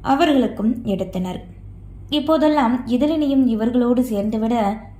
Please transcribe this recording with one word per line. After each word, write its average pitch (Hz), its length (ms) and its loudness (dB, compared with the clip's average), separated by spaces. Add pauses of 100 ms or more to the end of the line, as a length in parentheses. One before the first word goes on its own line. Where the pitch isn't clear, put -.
அவர்களுக்கும் 262 680 2 (140)
எடுத்தனர். 185 560 -4 (720)
இப்போதெல்லாம் 294 640 2 (100)
இதழினியும் 277 600 2
இவர்களோடு 240 560 2
சேர்ந்துவிட 220 520 -2 (460)